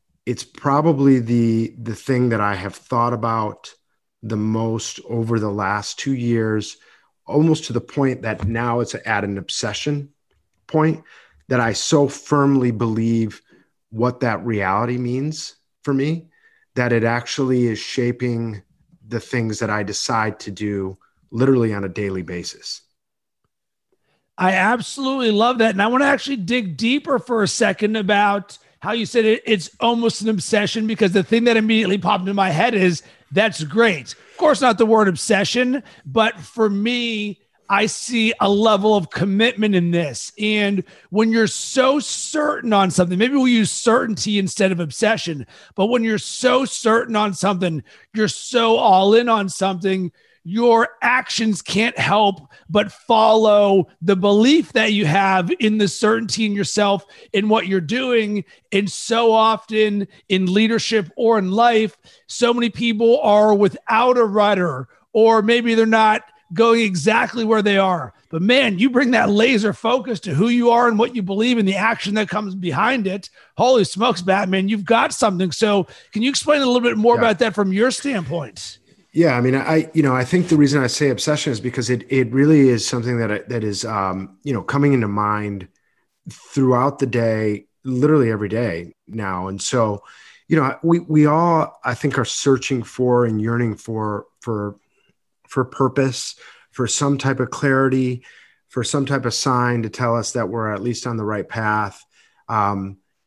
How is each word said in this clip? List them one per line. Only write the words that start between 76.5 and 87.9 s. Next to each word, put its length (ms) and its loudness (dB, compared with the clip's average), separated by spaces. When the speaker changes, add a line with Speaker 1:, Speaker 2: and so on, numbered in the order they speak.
Speaker 2:
a 20 0
little 160 2
bit 160 0
more 160 4
Speaker 1:
Yeah. 80 0
Speaker 2:
about 180 2
that 140 0
from 180 0
your 200 2
standpoint? 880 -8
Speaker 1:
Yeah, 220 4
I 60 2
mean, 140 2
I, 380 0
you 100 4
know, 120 2
I 80 0
think 240 0
the 80 2
reason 260 4
I 60 0
say 220 0
obsession 420 -2
is 80 -4
because 300 -4
it, 200 -4
it 220 0
really 380 6
is 180 0
something 300 -2
that, 320 -4
that 120 -4
is, 220 -4
um, 600 -4
you 100 -4
know, 80 -2
coming 320 2
into 160 2
mind 580 -4
throughout 680 0
the 80 0
day, 580 -2
literally 480 2